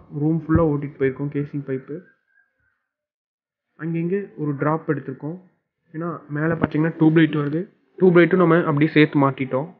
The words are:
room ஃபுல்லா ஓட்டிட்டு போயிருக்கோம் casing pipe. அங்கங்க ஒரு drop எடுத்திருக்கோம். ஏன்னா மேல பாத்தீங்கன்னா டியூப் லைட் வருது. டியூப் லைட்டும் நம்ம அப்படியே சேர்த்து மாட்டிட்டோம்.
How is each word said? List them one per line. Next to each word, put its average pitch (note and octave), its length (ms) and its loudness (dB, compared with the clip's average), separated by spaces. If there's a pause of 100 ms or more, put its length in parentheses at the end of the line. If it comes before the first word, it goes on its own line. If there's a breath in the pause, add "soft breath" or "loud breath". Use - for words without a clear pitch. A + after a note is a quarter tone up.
(200)
room D#3 240 0
ஃபுல்லா D#3+ 280 2
ஓட்டிட்டு C#3+ 280 -6
போயிருக்கோம் C#3 360 -2
casing C#3+ 340 -6
pipe. C3+ 260 -8 (1800)
அங்கங்க E3+ 580 -6
ஒரு D3 200 -4
drop D3+ 340 -2
எடுத்திருக்கோம். D3 480 -6 (540)
ஏன்னா E3 360 -10
மேல D#3 260 -2
பாத்தீங்கன்னா D#3+ 440 0
டியூப் D#3 220 4
லைட் D#3 220 2
வருது. D3 200 -4 (360)
டியூப் F3 200 6
லைட்டும் F3 260 4
நம்ம D#3+ 140 4 (120)
அப்படியே D3+ 200 2
சேர்த்து D3+ 400 4
மாட்டிட்டோம். C3+ 380 -6 (120)